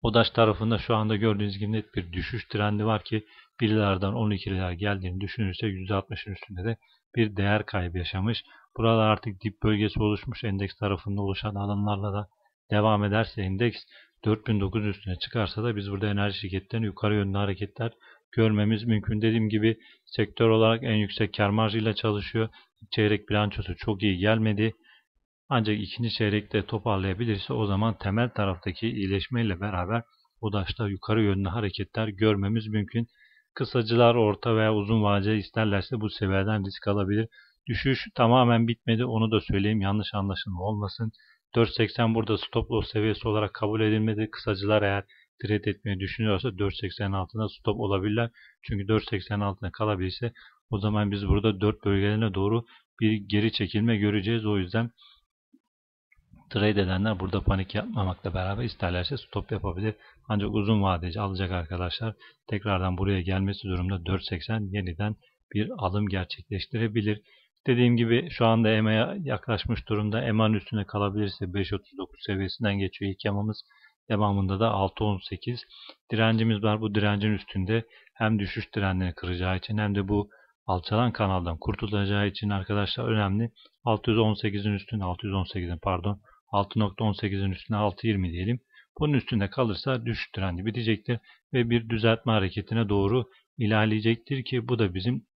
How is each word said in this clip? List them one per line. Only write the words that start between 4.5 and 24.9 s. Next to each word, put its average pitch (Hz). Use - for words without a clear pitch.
liralar 92
geldiğini 92
düşünürse 101
yüzde 95
altmışın 98
üstünde 90
de 113
bir 110
değer 101
kaybı 90
yaşamış. 95
Buralar 113
artık 104
dip 104
bölgesi 107
oluşmuş. 107
Endeks 98
tarafında 101
oluşan 98
alımlarla 101
da 104
devam 104
ederse 104
endeks 98
dört 107
bin 107
dokuz 98
yüz 101
üstüne 92
çıkarsa 107
da 117
biz 101
burada 101
enerji 101
şirketlerini 98
yukarı 104
yönlü 98
hareketler 101
görmemiz 107
mümkün. 107
Dediğim 110
gibi 110
sektör 113
olarak 110
en 117
yüksek 104
kâr 104
marjıyla 110
çalışıyor. 107
Çeyrek 104
bilançosu 104
çok 101
iyi 98
gelmedi. 110